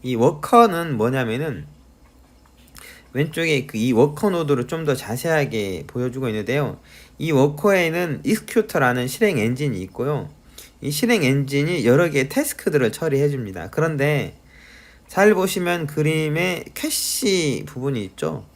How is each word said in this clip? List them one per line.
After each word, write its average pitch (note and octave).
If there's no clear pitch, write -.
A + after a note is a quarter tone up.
이 B2
워커는 E3
뭐냐면은 A#2+
왼쪽에 D#3
그 -
이 A#2+
워커 D3
노드를 C#3+
좀 E3
더 C#3
자세하게 A#2
보여주고 B2
있는데요. A2+
이 D#3+
워커에는 E3
익스큐터라는 C3+
실행 F3
엔진이 B2
있고요. C3
이 C#3+
실행 A3
엔진이 C#3
여러 E3
개의 C3+
태스크들을 D3+
처리해 C#3+
줍니다. G2
그런데 D3
잘 G#3
보시면 F3
그림에 D#3
캐시 F3+
부분이 B2+
있죠. -